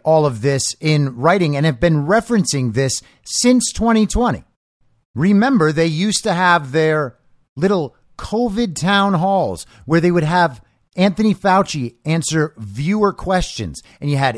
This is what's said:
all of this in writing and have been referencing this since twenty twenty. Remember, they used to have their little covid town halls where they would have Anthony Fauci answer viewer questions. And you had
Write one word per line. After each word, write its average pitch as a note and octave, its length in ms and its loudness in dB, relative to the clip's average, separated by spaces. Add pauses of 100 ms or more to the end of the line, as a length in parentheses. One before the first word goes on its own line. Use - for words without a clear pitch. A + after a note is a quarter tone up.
all D#3+ 220 2
of A#2 160 -2
this C3+ 380 -2
in D3 360 0
writing D#3 420 0
and D3 80 0
have C3 140 0
been D#3 260 2
referencing F3 680 0
this C3 280 -2 (240)
since - 480 0
twenty A3 320 2
twenty. A3 380 -2 (720)
Remember, G3 560 2
they E3 160 2
used F3+ 360 -2
to G3+ 100 0
have F3 380 2
their D#3 460 0 (400)
little E3+ 380 0 (220)
covid A3 580 -4
town G3 380 0
halls E3+ 520 -2 (200)
where E3 160 2
they F3 100 2
would E3+ 140 0
have E3 360 0 (360)
Anthony G3+ 360 2
Fauci F#3 640 -2 (100)
answer D#3 520 -2
viewer D3+ 560 -2
questions. E3+ 680 -4 (200)
And D3 80 -4
you C#3+ 80 0
had B2+ 200 0